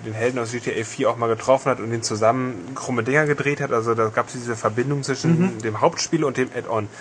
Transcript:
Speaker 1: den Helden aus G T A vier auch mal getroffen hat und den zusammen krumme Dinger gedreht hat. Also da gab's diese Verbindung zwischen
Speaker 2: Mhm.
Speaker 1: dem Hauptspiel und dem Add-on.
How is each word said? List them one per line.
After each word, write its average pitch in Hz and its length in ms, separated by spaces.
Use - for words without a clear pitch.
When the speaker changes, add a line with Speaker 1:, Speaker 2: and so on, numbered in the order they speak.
Speaker 1:
den 110 80
Helden 120 260
aus 117 140
G 120 80
T 110 200
A 113 40
vier 117 260
auch 117 60
mal 117 120
getroffen 131 420
hat 117 100
und 113 100
den 117 140
zusammen 113 720
krumme 120 260
Dinger 143 240
gedreht 143 340
hat. 135 120
Also 113 220
da 110 140
gab's 120 240
diese 120 220
Verbindung 123 480
zwischen 156 380
Speaker 2:
Mhm. 117 220
Speaker 1:
dem 107 180
Hauptspiel 156 420
und 135 140
dem 131 180
Add-on. 104 340